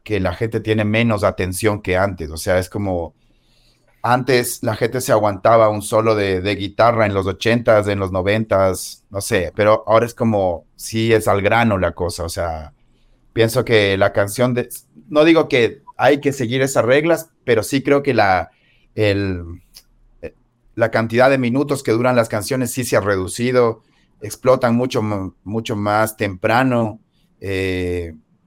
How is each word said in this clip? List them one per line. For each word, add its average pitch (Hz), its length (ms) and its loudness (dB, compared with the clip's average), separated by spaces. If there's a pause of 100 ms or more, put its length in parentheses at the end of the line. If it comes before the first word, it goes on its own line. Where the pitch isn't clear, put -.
que 104 160 -4
la 90 140 -2
gente 113 260 -4
tiene 110 240 0
menos 107 400 0
atención 98 580 -2
que 90 160 -2
antes, 90 320 -2
o 78 80 -12
sea, 92 220 0
es 90 100 -6
como, 92 460 -6 (880)
antes 123 580 0
la 110 140 -4
gente 123 260 -4
se - 100 -2
aguantaba 107 580 4
un 104 120 -4
solo 110 320 2
de, 98 260 0
de 98 160 -2
guitarra 107 520 2
en 98 80 -2
los 95 100 0
ochentas, 110 600 2
en 101 100 0
los 95 140 -4
noventas, 95 960 -2
no 98 120 -8
sé, 87 340 -2
pero 107 320 2
ahora 113 180 4
es 117 80 -12
como, 98 520 -2 (100)
sí 113 360 -4
es 110 160 4
al 101 140 2
grano 110 380 2
la 85 140 -2
cosa, 87 320 -6
o 82 40 -8
sea, 80 440 -8 (600)
pienso 113 320 0
que 101 320 2
la 98 160 2
canción 113 400 0
de, 123 160 -4 (400)
no 151 160 4
digo 160 220 4
que 117 340 0 (160)
hay 139 240 2
que 143 100 0
seguir 127 300 -4
esas 131 240 0
reglas, 151 460 2 (140)
pero 107 180 2
sí 135 180 -2
creo 143 220 0
que 135 100 -2
la, 95 380 2 (420)
el, 98 500 -2 (1300)
la 113 160 0
cantidad 117 400 2
de 135 80 2
minutos 131 420 -2
que 120 100 -2
duran 123 240 2
las 113 140 2
canciones 117 420 -4
sí - 120 -6
se - 140 0
ha 104 40 4
reducido, 113 800 0 (400)
explotan 123 540 0
mucho 127 240 -2
m-, 104 320 -4 (120)
mucho 113 320 -6
más 104 420 0
temprano, 113 840 0 (420)
eh, 90 720 -4 (340)